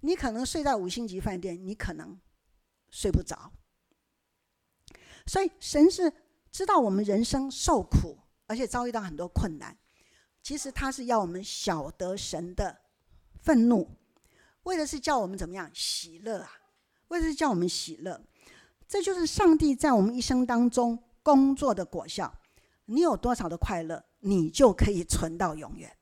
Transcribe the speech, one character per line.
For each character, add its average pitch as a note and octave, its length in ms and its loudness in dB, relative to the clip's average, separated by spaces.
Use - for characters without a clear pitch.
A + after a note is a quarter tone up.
你 E4 160 0
可 C4+ 160 -4
能 A#3 120 -4
睡 D#4 180 -4
在 C#4 120 2
五 F#3 140 -4
星 A#3 180 -6
级 F#3 140 -8
饭 F#3+ 200 -4
店， F3 260 -8
你 G3+ 80 -8
可 - 180 -8
能 D#3+ 260 -14
睡 - 200 -4
不 - 120 2
着。 - 300 -14
所 G4 160 0
以 F4 80 0
神 D4+ 300 6
是 F4+ 220 0
知 - 140 -6
道 G4 140 4
我 A#3 120 4
们 G3 140 2
人 G3+ 180 2
生 C4+ 280 -2
受 C4+ 320 0
苦， - 360 0
而 A3 100 -6
且 B3 100 -4
遭 B3 200 -4
遇 A#3+ 60 -6
到 A3+ 80 -4
很 F3+ 140 -10
多 E3+ 140 -8
困 E3 300 -2
难。 A2 180 -16
其 C#4+ 140 -10
实 C4+ 160 -8
他 C4+ 180 -4
是 C4 140 -10
要 A#3 160 2
我 F#3+ 60 0
们 F3+ 180 -8
晓 D#3+ 460 -6
得 F#3 260 -6
神 F3 380 -8
的 F#3 240 -6
愤 A#3+ 280 4
怒， G#3+ 180 4
为 F#4 140 -4
的 D4+ 100 -2
是 D4 120 -8
叫 C#4 200 0
我 G#3 80 0
们 F#3+ 100 -8
怎 F#3 100 -8
么 F#3 80 -12
样？ F#3+ 200 -12
喜 - 460 -8
乐 G#3+ 200 -6
啊， - 100 -16
为 E4+ 120 -4
的 D#4+ 60 0
是 D#4 80 -2
叫 D4 160 0
我 G#3+ 40 2
们 F3 140 0
喜 - 280 -8
乐。 - 260 -12
这 G4+ 160 -4
就 F#4+ 120 -2
是 F4 120 0
上 E4+ 300 6
帝 D4 180 2
在 C#4 180 2
我 A3 80 6
们 G#3+ 140 2
一 B3+ 60 -4
生 B3+ 260 0
当 A#3+ 220 2
中 A#3+ 300 0
工 C4+ 340 6
作 C4+ 180 0
的 F3+ 100 -4
果 - 220 -10
效。 E3+ 260 -6
你 A#3+ 140 0
有 D#4+ 160 4
多 B3 180 0
少 F3+ 140 -6
的 E3+ 80 -6
快 F3 260 -2
乐， D#3+ 220 -8
你 F#3+ 280 2
就 A#3 240 8
可 - 180 4
以 F3+ 120 -2
存 E3 360 -2
到 E3+ 160 -2
永 D#3 220 -14
远 - 260 -20